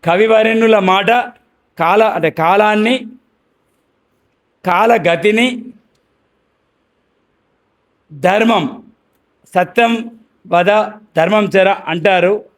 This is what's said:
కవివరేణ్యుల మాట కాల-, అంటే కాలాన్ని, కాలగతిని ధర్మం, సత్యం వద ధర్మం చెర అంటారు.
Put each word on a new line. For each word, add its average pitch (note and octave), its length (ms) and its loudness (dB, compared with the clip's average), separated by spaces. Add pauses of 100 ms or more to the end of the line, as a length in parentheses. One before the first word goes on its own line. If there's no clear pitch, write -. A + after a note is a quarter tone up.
కవివరేణ్యుల A3 720 2
మాట G3+ 540 0 (460)
కాల-, F3+ 240 2
అంటే F3 280 -2
కాలాన్ని, G#3+ 760 0 (1600)
కాలగతిని G#3+ 960 0 (2500)
ధర్మం, F#3 680 -2 (720)
సత్యం A#3 560 -2 (360)
వద G3+ 440 0 (260)
ధర్మం G3 400 0
చెర F#3+ 120 4
అంటారు. F#3 880 -2